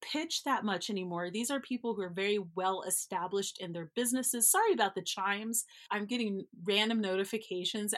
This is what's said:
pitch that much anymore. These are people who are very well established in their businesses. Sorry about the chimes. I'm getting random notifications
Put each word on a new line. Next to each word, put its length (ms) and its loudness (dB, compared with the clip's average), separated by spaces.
pitch 400 -4
that 220 2
much 260 0
anymore. 400 -2
These 180 -2
are 100 0
people 360 -2
who 60 -2
are 80 -4
very 300 2
well 280 0
established 800 -2
in 100 -6
their 240 -6
businesses. 560 2
Sorry 220 6
about 200 2
the 80 -4
chimes. 640 -2
I'm 160 -2
getting 380 0
random 340 4
notifications 960 0